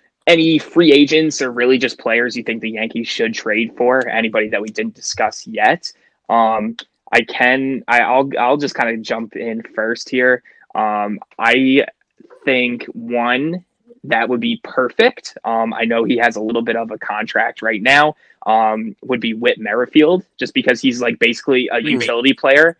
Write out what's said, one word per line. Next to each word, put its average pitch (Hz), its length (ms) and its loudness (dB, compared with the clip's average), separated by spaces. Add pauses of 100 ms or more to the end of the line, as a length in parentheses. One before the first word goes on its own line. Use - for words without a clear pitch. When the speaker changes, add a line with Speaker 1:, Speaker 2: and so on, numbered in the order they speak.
(260)
Speaker 1:
any 160 320 4
free 160 340 4
agents 147 500 4
or 127 100 -4
really 123 260 2
just 120 220 -4
players 117 360 -2
you 120 80 -8
think 113 180 -6
the 113 100 -8
Yankees 113 360 -6
should 113 260 -2
trade 113 440 -2
for, 123 300 2
anybody 110 420 -2
that 117 120 -2
we 110 80 -8
didn't 107 260 -8
discuss - 500 -6
yet. 110 460 0 (380)
Um, 113 480 0 (340)
I 117 100 4
can, 131 680 0
I, 120 120 4
I'll, 127 280 2 (120)
I'll 127 180 2
just 143 160 -4
kinda 117 240 -2
jump 113 380 -8
in 113 260 -6 (140)
first 113 340 -4
here. 127 320 2 (320)
Um, 104 460 -2 (180)
I 131 480 4 (580)
think 123 420 -2
one 120 800 -4 (420)
that 117 220 -2
would 120 140 -2
be 117 240 -2
perfect, - 800 -2
um, 113 280 -2
I 117 120 -4
know 117 180 0
he 117 140 0
has 117 180 2
a 104 60 -6
little 117 200 -2
bit 117 140 -4
of 113 160 -6
a 107 60 -10
contract 110 640 -4
right 110 200 -2
now, 143 340 4 (300)
um, 110 560 0
would 123 200 -4
be 113 120 -2
Whit 117 260 0
Merrifield, 139 640 2 (120)
just - 160 -6
because - 280 0
he's, 123 200 0
like, 120 180 -2
basically 120 520 0
a 120 80 0
Speaker 2:
Hmm. 117 80 -6
Speaker 1:
utility 120 460 0
player 151 460 4